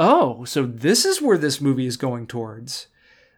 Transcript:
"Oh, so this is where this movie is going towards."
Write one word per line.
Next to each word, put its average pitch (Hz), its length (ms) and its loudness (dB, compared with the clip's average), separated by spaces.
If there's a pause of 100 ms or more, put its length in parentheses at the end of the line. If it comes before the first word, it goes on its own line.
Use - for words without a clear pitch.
"Oh, 160 460 4
so 135 200 0
this 131 380 2
is 370 180 0
where 220 160 4
this 147 220 -2
movie 131 260 0
is 120 100 -4
going 120 300 -6
towards." 113 600 -12 (500)